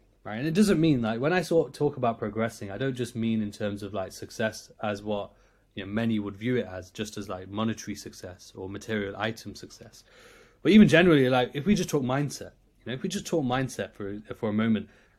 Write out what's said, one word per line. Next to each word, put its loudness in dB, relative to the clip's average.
right? -8
And -4
it -2
doesn't 4
mean, 4
like, -2
when 0
I 2
sort, 2
talk -2
about -2
progressing, -4
I -8
don't -2
just -6
mean 0
in -4
terms -6
of, -10
like, -6
success -8
as -4
what, -6
you -8
know, -12
many 0
would -6
view -2
it -2
as, -12
just -10
as, -10
like, -10
monetary -4
success -16
or -10
material -6
item -6
success. -20
But 6
even 12
generally, 8
like, 2
if -6
we 6
just 0
talk 0
mindset, -4
you -18
know, -6
if -8
we -2
just -8
talk 0
mindset -2
for, -8
for -4
a -2
moment, 0